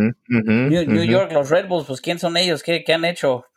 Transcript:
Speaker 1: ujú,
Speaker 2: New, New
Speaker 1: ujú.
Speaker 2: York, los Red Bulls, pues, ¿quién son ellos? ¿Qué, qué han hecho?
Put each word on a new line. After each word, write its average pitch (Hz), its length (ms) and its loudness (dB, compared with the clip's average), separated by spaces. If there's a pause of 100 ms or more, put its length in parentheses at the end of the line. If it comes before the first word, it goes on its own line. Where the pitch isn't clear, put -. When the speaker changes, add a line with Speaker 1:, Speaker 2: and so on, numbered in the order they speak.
(300)
Speaker 1:
ujú, 110 200 0
Speaker 2:
New, 143 360 2
New 107 160 2
Speaker 1:
ujú. 113 80 0
Speaker 2:
York, 185 220 2
los 143 180 0
Red 190 180 2
Bulls, 170 180 -2
pues, 131 140 -8
¿quién 170 180 -6
son 170 200 -2
ellos? 175 240 0
¿Qué, 165 220 -4
qué 160 100 2
han 165 100 -2
hecho? 143 400 -2 (120)